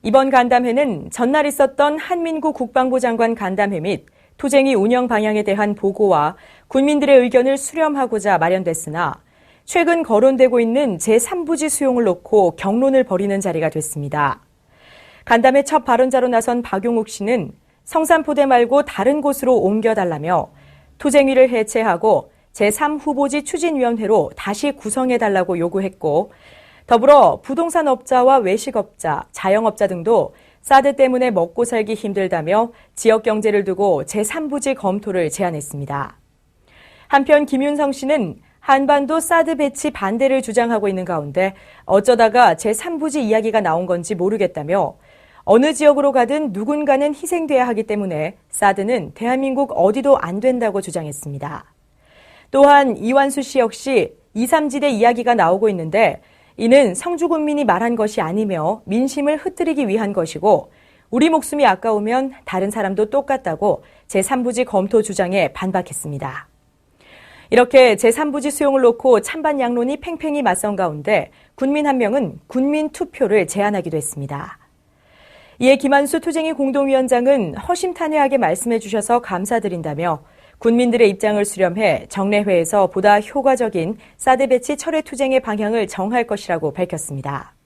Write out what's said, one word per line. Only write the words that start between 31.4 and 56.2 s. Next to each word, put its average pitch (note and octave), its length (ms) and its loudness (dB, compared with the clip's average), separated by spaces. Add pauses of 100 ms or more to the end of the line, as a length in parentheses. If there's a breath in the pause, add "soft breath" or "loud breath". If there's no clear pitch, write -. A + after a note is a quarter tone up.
살기 A3 300 -2
힘들다며 G3 800 -2 (240 soft breath)
지역 A3 260 2
경제를 G#3+ 440 0
두고 F#3 400 0
제삼 A3 420 -6
부지 C#4 260 -4
검토를 F#3+ 560 -4
제안했습니다. C#3+ 880 -8 (920 soft breath)
한편 C#4+ 380 4
김윤성 C#4+ 460 0
씨는 C4+ 500 -4 (200 soft breath)
한반도 C#4+ 600 2
사드 E4 340 0
배치 C#4+ 340 -2
반대를 B3 520 0
주장하고 A#3 480 0
있는 F#3 160 -4
가운데 F3 500 -4 (300 loud breath)
어쩌다가 A3 720 4
제삼 C#4+ 440 -4
부지 D4 240 -2
이야기가 A3 380 0
나온 E3+ 240 -2
건지 F3 300 -4
모르겠다며, F3+ 840 -2 (480 soft breath)
어느 C4 280 2
지역으로 C#4+ 380 2
가든 C4 400 0
누군가는 C#4+ 640 -2
희생돼야 D4 540 -2
하기 A3 140 -4
때문에 F#3+ 540 -6 (120)
사드는 G3 680 -2
대한민국 C4 580 -2
어디도 A3+ 440 2
안 F#3 240 -6
된다고 A#3 400 0
주장했습니다. D3 920 -10 (800 soft breath)
또한 C#4 460 6
이완수 C4+ 440 0
씨 C4 180 -4
역시 A#3 540 -2 (200)
이, A3+ 120 -2
삼 D#4 220 0
지대 C#4 220 -2
이야기가 A#3+ 460 2
나오고 G3 340 2
있는데, F3 520 0 (360 soft breath)